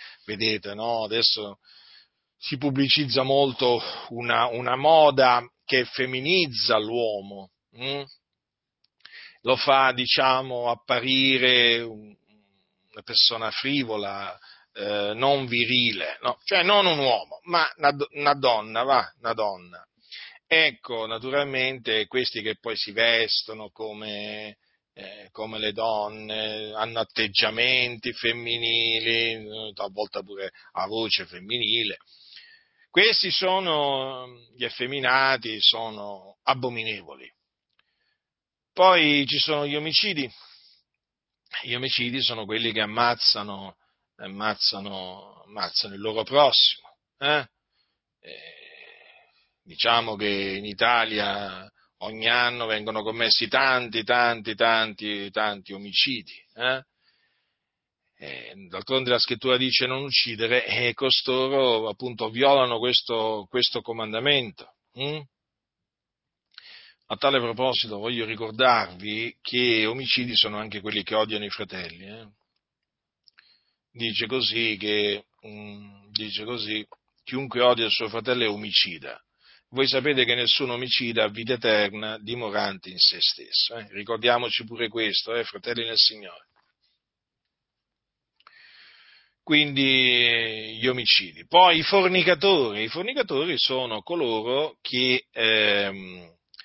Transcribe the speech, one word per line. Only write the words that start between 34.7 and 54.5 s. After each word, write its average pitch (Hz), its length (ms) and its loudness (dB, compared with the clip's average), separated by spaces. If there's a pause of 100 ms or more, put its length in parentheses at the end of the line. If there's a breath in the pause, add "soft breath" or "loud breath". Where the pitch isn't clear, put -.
sono 101 840 -2
abominevoli. 110 840 -4 (1400)
Poi 156 540 6
ci 143 120 -2
sono 147 280 0
gli 143 100 -4
omicidi. 151 540 -2 (1300 loud breath)
Gli 123 100 -8
omicidi 127 480 -4
sono 113 240 -2
quelli 113 280 -2
che 110 100 0
ammazzano, 104 920 0 (400)
ammazzano, 98 1300 -6
ammazzano 101 480 -6
il 98 60 -14
loro 110 220 -4
prossimo, - 760 4 (200)
eh? 143 300 0 (720)
Eh, - 340 -18 (1080 loud breath)
diciamo 113 540 0
che 104 120 -2
in 98 380 -4
Italia 104 1000 -2 (320)
ogni 110 300 -6
anno 120 380 2
vengono 107 360 -4
commessi 110 460 0
tanti, 123 560 0
tanti, 117 500 0